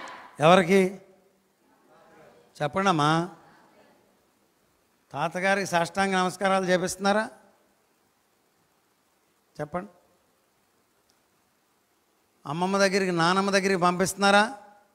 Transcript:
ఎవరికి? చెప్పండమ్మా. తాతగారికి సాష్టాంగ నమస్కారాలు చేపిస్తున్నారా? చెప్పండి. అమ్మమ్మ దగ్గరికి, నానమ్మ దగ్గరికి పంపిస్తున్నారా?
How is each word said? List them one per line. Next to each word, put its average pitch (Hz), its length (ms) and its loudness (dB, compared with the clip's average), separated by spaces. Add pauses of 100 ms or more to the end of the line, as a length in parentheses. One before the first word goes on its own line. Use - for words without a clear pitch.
(400)
ఎవరికి? 185 600 4 (1600)
చెప్పండమ్మా. 165 680 0 (1800)
తాతగారికి 180 560 -2
సాష్టాంగ 175 480 -2
నమస్కారాలు 190 500 0
చేపిస్తున్నారా? 185 640 0 (2250)
చెప్పండి. 175 280 -10 (2500)
అమ్మమ్మ 180 320 -2
దగ్గరికి, 190 340 0
నానమ్మ 180 380 0
దగ్గరికి 190 320 0
పంపిస్తున్నారా? 196 760 0 (380)